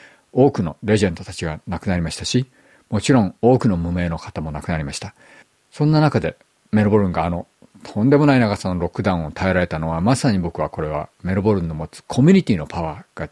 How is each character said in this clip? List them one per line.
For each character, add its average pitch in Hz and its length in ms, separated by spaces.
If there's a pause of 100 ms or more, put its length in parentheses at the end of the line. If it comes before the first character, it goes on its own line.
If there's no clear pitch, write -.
(320)
多 135 180
く 120 140
の 78 220
レ 107 100
ジ 120 100
ェ 90 60
ン 82 40
ド 92 100
た 95 80
ち - 100
が 78 240
亡 87 140
く - 80
な 90 80
り 87 40
ま 80 100
し - 40
た - 80
し、 127 220 (440)
も 104 120
ち - 100
ろ 127 100
ん 92 200
多 123 180
く - 80
の 98 80
無 85 160
名 87 160
の 82 100
方 - 220
も 76 140
亡 73 80
く - 80
な 85 80
り 76 80
ま 69 80
し - 60
た。 - 140 (560)
そ - 140
ん 151 80
な 156 80
中 151 220
で - 160 (340)
メ 107 140
ル 104 40
ボ 107 80
ル 101 120
ン - 20
が 82 140
あ 87 40
の 87 160 (380)
と - 180
ん 123 80
で 143 60
も 147 100
な 139 120
い - 20
長 107 160
さ 95 180
の 87 60
ロ 85 80
ッ - 20
ク - 140
ダ 101 80
ウ 90 80
ン 80 60
を 78 80
耐 95 180
え - 20
ら 92 60
れ 87 80
た 80 120
の 80 100
は、 82 100
ま 110 160
さ 131 160
に 98 80
僕 85 220
は 73 80
こ - 120
れ 78 60
は 76 220 (140)
メ 92 120
ル 98 60
ボ 104 140
ル 92 60
ン 85 60
の 80 80
持 78 140
つ - 160
コ - 160
ミ 151 100
ュ 196 40
ニ 185 100
テ 123 80
ィ 92 40
の 73 100
パ - 140
ワ 160 220 (120)
ー - 40
が - 120